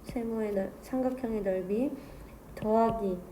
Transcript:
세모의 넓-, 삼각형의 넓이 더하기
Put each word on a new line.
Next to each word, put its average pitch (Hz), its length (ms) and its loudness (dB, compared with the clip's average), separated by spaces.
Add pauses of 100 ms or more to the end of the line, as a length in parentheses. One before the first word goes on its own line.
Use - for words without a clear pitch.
세모의 226 500 -2
넓-, 190 180 0 (100)
삼각형의 254 600 0
넓이 190 500 0 (640)
더하기 220 640 4 (120)